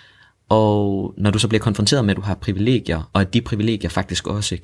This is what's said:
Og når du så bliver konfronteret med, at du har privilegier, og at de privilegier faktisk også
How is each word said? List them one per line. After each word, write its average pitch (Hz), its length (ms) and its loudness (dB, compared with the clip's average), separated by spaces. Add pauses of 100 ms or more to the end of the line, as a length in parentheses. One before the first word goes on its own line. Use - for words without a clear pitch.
(480)
Og 104 680 2
når 101 120 2
du 107 80 2
så 107 100 0
bliver 107 140 2
konfronteret 117 420 2
med, 101 60 4
at 92 60 2
du 98 60 -8
har 98 120 -2
privilegier, 101 800 -2
og 98 80 2
at 92 140 0
de 117 60 4
privilegier 104 500 -2
faktisk - 360 -4
også 104 380 -4